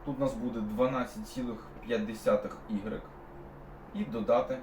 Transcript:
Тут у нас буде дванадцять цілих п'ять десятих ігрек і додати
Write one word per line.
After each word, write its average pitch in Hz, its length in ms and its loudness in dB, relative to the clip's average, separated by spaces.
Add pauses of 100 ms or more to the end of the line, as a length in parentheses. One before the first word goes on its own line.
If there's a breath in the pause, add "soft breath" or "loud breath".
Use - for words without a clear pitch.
Тут 135 140 -2
у - 20 -4
нас 127 140 4
буде 113 260 -2
дванадцять 120 680 2
цілих 120 380 -6 (200)
п'ять 110 200 2
десятих - 500 2 (140)
ігрек 101 320 -2 (920)
і 202 100 0
додати 117 580 4